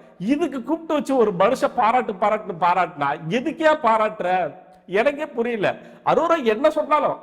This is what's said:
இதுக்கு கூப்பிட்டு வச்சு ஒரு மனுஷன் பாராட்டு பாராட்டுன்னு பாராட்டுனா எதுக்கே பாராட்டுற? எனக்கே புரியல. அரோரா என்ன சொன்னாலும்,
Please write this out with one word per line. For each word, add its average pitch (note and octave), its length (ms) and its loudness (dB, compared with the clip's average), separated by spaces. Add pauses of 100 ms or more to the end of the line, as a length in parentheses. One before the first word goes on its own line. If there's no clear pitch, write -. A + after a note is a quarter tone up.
(180)
இதுக்கு C4 440 -2
கூப்பிட்டு D#4+ 300 -4
வச்சு C#4 240 0
ஒரு G#3+ 220 4
மனுஷன் B3+ 360 2
பாராட்டு A3+ 380 2
பாராட்டுன்னு G#3 460 -2
பாராட்டுனா E3+ 480 0 (220)
எதுக்கே D4+ 540 2
பாராட்டுற? G3 680 0 (340)
எனக்கே C#4 400 0
புரியல. A3+ 480 -2 (300)
அரோரா D#4+ 380 2
என்ன A3+ 260 2
சொன்னாலும், D4 540 0